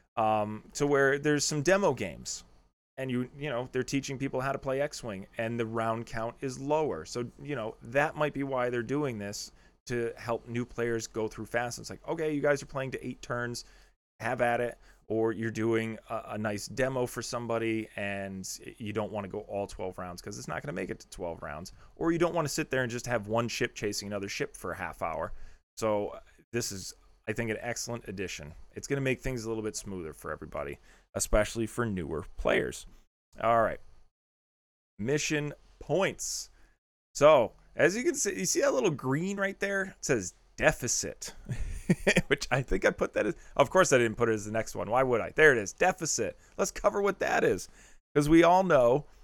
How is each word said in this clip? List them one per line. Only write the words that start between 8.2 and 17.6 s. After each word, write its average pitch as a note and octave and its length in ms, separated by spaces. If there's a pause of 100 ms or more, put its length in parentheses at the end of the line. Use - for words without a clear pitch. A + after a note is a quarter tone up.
be C#3 100
why B2+ 260
they're B2 120
doing B2+ 380
this, G2+ 320 (360)
to A#2 300
help A#2 300
new A#2+ 180
players A#2 420
go A2 200
through G#2+ 180
fast. A#2+ 340
It's G#2+ 100
like, - 180
okay, D#3 260
you C#3+ 80
guys C#3+ 220
are C#3 40
playing C3+ 240
to - 140
eight B2 160
turns, A#2+ 440 (540)
have A#2 220
at A#2+ 200
it. A#2+ 160 (320)
Or A2+ 220
you're A2+ 200
doing A2+ 460 (120)
a, A2+ 120 (100)
a G#2+ 60
nice G#2 300
demo B2+ 380
for A#2+ 160
somebody, A2+ 760